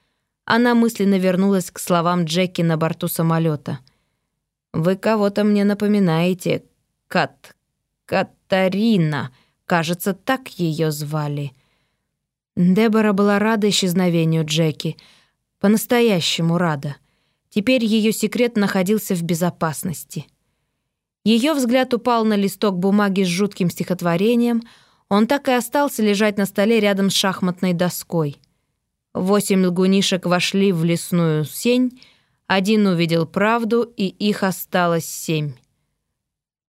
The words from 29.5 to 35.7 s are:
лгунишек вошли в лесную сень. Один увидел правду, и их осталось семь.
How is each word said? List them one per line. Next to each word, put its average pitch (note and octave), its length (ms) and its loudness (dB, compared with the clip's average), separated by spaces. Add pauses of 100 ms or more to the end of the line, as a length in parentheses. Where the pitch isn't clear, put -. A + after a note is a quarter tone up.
лгунишек F#3 600 2
вошли G3 460 0
в E3 140 0
лесную E3 580 0
сень. B3 580 -2 (460)
Один G3+ 400 2
увидел E3 380 2
правду, A3+ 560 0
и G#3+ 260 -4
их G#3 360 -4
осталось F3 640 -2
семь. D3+ 480 -4 (1160)